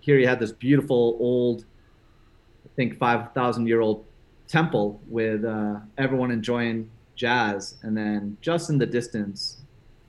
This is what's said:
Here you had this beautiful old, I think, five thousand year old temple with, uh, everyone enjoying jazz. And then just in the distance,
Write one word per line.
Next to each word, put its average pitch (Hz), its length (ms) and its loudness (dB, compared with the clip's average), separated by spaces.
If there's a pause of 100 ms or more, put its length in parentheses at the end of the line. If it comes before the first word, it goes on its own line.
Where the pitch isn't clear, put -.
Here 143 180 6
you 123 80 6
had 123 120 2
this 110 120 -2
beautiful 123 680 2
old, 123 460 0 (1000)
I - 100 -20
think, 117 220 -2
five 117 360 0
thousand 120 340 0
year 113 120 4
old 107 260 0 (420)
temple 113 600 0
with, 110 380 -2
uh, 107 340 -4 (180)
everyone 127 320 0
enjoying 113 600 -2 (260)
jazz. 113 640 -2
And 107 140 -4
then 104 460 -4
just 165 280 -2
in 147 80 2
the 120 80 2
distance, 104 760 -6 (480)